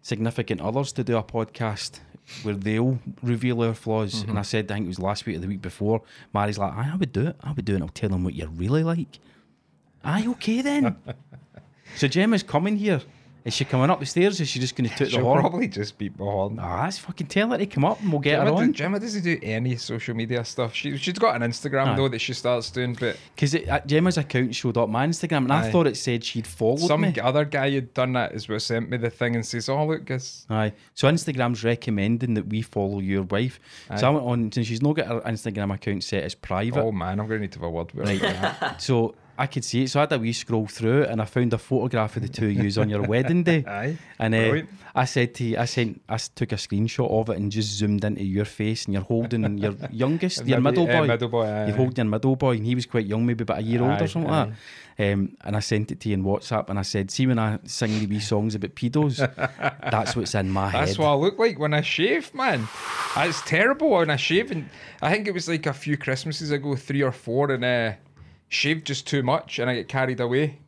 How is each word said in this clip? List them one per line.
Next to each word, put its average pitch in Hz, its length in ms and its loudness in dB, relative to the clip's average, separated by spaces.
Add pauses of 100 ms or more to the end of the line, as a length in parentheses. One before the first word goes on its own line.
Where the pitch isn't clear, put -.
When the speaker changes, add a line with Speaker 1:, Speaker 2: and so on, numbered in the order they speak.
Speaker 1:
significant 113 580 -2
others 123 320 -2
to 131 120 -4
do 117 120 2
a 110 60 2
podcast - 760 -4 (420)
where 107 120 -2
they'll 110 440 0 (240)
reveal 120 400 0
our 113 120 2
flaws. 110 420 -2
Speaker 2:
Mm-hmm. 104 140 -6
Speaker 1:
And 107 80 0
I 101 40 -2
said, 104 280 -2
I 104 40 -4
think 104 100 -2
it 85 40 -6
was 92 120 -6
last 98 260 -2
week 98 100 -4
or 85 40 -6
the 90 80 -6
week 98 140 -6
before, 107 400 -2 (320)
Mary's 104 240 0
like, 98 160 -2
"Aye, 120 180 -2
I 175 40 -4
would 175 160 -2
do 110 160 0
it. - 140 -8
I 147 100 -6
would 135 120 -4
do 104 80 0
it 98 40 2
and 87 80 0
I'll 82 60 -8
tell - 200 -4
them 92 120 0
what 90 120 -2
you're 85 140 -8
really 98 360 0
like." 165 340 -2 (840)
Aye, 208 240 0
okay 233 340 0
then. 277 380 2
Speaker 2:
<laughs> - 60 -18 (880)
Speaker 1:
So 147 100 2
Gemma's 190 360 2
coming 190 340 0
here. 202 240 2 (460)
Is 117 80 -4
she 143 100 0
coming 131 240 2
up 175 100 4
the 143 60 -6
stairs? 185 380 2
Is 139 80 -2
she - 100 -4
just 127 160 -2
gonna 120 140 0
toot - 80 -10
the 131 140 2
Speaker 2:
She'll 123 100 2
Speaker 1:
horn? 131 180 6
Speaker 2:
probably 175 280 2
just 104 280 -6
beep 101 220 -6
the 98 60 -6
horn. 101 360 -2
Speaker 1:
Ah, 90 220 -2
that's 190 160 -4
fucking, 175 300 -8
tell 208 200 2
her 240 80 0
to 196 80 0
come 147 220 -2
up 214 160 0
and 196 100 2
we'll 143 80 2
get 143 120 2
Speaker 2:
Gemma 143 120 4
Speaker 1:
her 147 60 6
Speaker 2:
do-, 156 60 4
Speaker 1:
on. 233 180 4
Speaker 2:
Gemma 185 260 -2
doesn't 208 220 -4
do 170 200 0
any 120 340 -2
social 117 380 -6
media 117 300 -2
stuff. 117 300 -4
She, 139 240 -4
she's 180 200 -2
got 202 220 2
an 117 100 0
Instagram, 135 360 0
Speaker 1:
Aye. 117 100 2
Speaker 2:
though, 135 120 2
that 120 100 -2
she 120 160 -4
starts 120 360 -2
doing, 123 300 -2
but 120 160 0 (220)
Speaker 1:
'Cause 143 160 2
it, - 120 0
uh, 147 200 0
Gemma's 160 320 4
account 131 360 0
showed 120 220 0
up 117 140 4
my 120 160 2
Instagram, 160 380 0
and 123 80 2
I 147 140 4
Speaker 2:
Aye. 110 40 0
Speaker 1:
thought 165 160 4
it 120 100 0
said 120 280 -2
she'd 113 220 -4
followed 120 340 0
Speaker 2:
Some 160 200 4
Speaker 1:
me. 196 120 4
Speaker 2:
g-, 123 100 -2
other 139 240 2
guy 139 240 0
had 135 240 -2
done 127 180 0
that 123 200 0
as 104 180 -8
well, 107 100 -2
sent 117 300 -2
me 123 80 -2
the 117 120 0
thing 120 240 0
and 113 120 -2
says, 120 240 -4
"Oh, 147 160 0
look, - 240 -4
it's" 127 400 -8
Speaker 1:
Aye. 107 240 0 (180)
So - 160 2
Instagram's 127 560 0
recommending 117 680 0
that 101 140 0
we 107 120 -2
follow 101 400 -2
your 98 220 0
wife. 101 360 -2 (380)
So 107 100 2
Speaker 2:
Aye. 135 40 6
Speaker 1:
I - 20 4
went 143 140 0
on, 120 260 0
since 120 140 0
she's 117 160 -2
not 147 140 4
got 135 100 0
her 117 160 -2
Instagram 104 520 -2
account 95 300 -4
set 98 180 -2
as 76 120 -6
private. 113 500 -2
Speaker 2:
Oh, 113 80 0
man, 92 260 -2
I'm 107 80 -2
gonna 110 140 -2
need 98 120 -6
to - 80 -14
have 85 80 -4
a - 20 -4
word 82 240 -6
with - 140 -4
her 101 40 0
Speaker 1:
Right. 95 80 0
Speaker 2:
about 190 400 -2
that. - 220 -6
Speaker 1:
<laughs> - 60 -8
So 117 260 2 (260)
I 135 60 0
could 135 180 -4
see 123 200 0
it. 127 60 -4
So 143 100 2
I - 20 8
had 151 120 2
a 135 40 2
wee 117 140 0
scroll 113 340 0
through 117 360 2
it, 131 80 0
and 113 120 -2
I - 20 2
found 120 300 2
a 110 40 0
photograph 117 580 0
of 117 60 -2
the 127 60 -4
two 113 180 -2
of 104 80 2
yous 98 220 2
on 107 140 2
your 104 120 0
wedding 131 420 2
day. 160 200 4
Speaker 2:
<laughs> - 40 -10
Aye. 113 280 -4 (220)
Speaker 1:
And, 113 160 2
uh, 113 40 6
Speaker 2:
Brilliant. 123 300 2 (280)
Speaker 1:
I 131 80 4
said 123 320 0
to 123 80 -2
you, 110 140 0
I 117 60 2
sent, 117 440 -2
I 110 60 -2
s-, 113 120 -4
took - 240 -4
a 107 60 -2
screenshot 113 520 0
of 110 200 2
it 104 80 0
and 101 160 -2
just 107 180 0
zoomed 104 320 0
into 104 220 -2
your 98 220 0
face, 110 400 -4
and 98 80 -2
you're 98 100 0
holding 113 540 0
your 104 240 -2
Speaker 2:
<laughs> - 100 -8
Speaker 1:
youngest, 156 480 0
Speaker 2:
And 120 80 -4
Speaker 1:
your 123 120 4
Speaker 2:
maybe, 151 200 4
Speaker 1:
middle 165 160 4
Speaker 2:
uh, 127 60 6
Speaker 1:
boy. 151 40 4
Speaker 2:
middle 120 220 2
boy, 117 160 2
aye, 107 220 0
Speaker 1:
You're 104 80 0
Speaker 2:
aye. - 20 0
Speaker 1:
holding 127 280 2
your 107 60 2
middle 131 240 2
boy, 127 220 2
and 107 100 -2
he 120 80 2
was 123 120 -2
quite 113 200 0
young, 110 200 2
maybe 120 160 0
about - 160 0
a 107 40 -2
year 117 180 2
old 127 120 4
Speaker 2:
Aye, 101 80 0
Speaker 1:
or 160 80 2
something 165 200 -2
like 143 200 2
Speaker 2:
aye. 110 40 -8 (440)
Speaker 1:
that. 101 160 4
Um, 98 320 0
and 101 120 -4
I 104 40 0
sent 107 320 0
it - 80 -8
to - 80 -4
you 104 60 2
in 95 100 0
WhatsApp, 104 440 0
and 98 80 -2
I 98 60 0
said, 98 300 -2
"See 131 160 2
when 123 100 4
I 110 260 0
sing 107 360 -2
the 107 60 -2
wee 104 120 0
songs 104 380 0
about 98 180 -6
pedos, 135 440 0
Speaker 2:
<laughs> - 720 -2
Speaker 1:
that's 113 280 0
what's 104 180 -4
in 95 160 2
my 98 220 0
Speaker 2:
That's 147 240 2
Speaker 1:
head." - 20 -8
Speaker 2:
what 151 120 4
I 147 40 6
look 175 240 2
like 214 220 2
when 151 140 0
I 151 80 2
shave, 262 520 0
man. 208 320 0 (520)
It's 156 240 2
terrible 269 480 2
when 170 200 4
I 143 60 4
shave, 190 340 2
and 160 180 -4 (320)
I 147 120 2
think 208 160 0
it 202 40 -2
was, 170 160 -4
like, 160 180 0
a 147 60 0
few 143 240 -2
Christmases 147 540 -4
ago, 143 240 0
three 139 300 0
or 127 80 2
four, 135 400 0
and, 123 120 0
uh, 120 280 2 (580)
shaved 156 360 0
just 139 200 -6
too 139 160 0
much, 131 360 -2
and 123 100 0
I 127 60 2
get 113 140 -4
carried 131 320 -2
away. 131 480 0